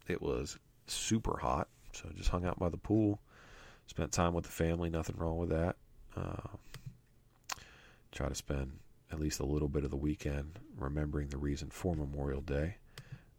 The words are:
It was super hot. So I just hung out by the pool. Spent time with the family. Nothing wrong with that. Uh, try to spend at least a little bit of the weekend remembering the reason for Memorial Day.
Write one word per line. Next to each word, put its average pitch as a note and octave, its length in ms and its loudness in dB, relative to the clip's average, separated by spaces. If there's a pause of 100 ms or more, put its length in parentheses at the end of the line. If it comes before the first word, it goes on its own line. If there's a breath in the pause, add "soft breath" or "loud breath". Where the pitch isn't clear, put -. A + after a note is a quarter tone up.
It F2+ 140 0
was C2+ 380 -2 (260)
super - 540 0
hot. B1+ 280 2 (260)
So - 160 -10
I E2 40 -8
just F#2 160 2
hung F2+ 160 4
out F2 140 0
by F2 100 4
the E2+ 80 0
pool. G#2 420 4 (680 loud breath)
Spent - 240 -2
time F2 240 4
with E2 100 0
the - 60 -12
family. E2+ 400 2
Nothing E2 260 -2
wrong E2 220 0
with E2+ 100 2
that. E2 280 2 (380)
Uh, F2+ 400 -6 (1600 loud breath)
try C#2 180 0
to C2 60 -2
spend C2+ 380 -2 (380)
at D#2+ 80 -2
least D2+ 200 0
a C2+ 60 0
little D2 220 2
bit C#2+ 160 0
of C2+ 80 -2
the C#2 60 0
weekend D2 600 -2 (180)
remembering D2 520 0
the C#2 100 -4
reason C#2+ 320 -2
for F2 260 0
Memorial C#2 460 -2
Day. C#2+ 360 0 (600 loud breath)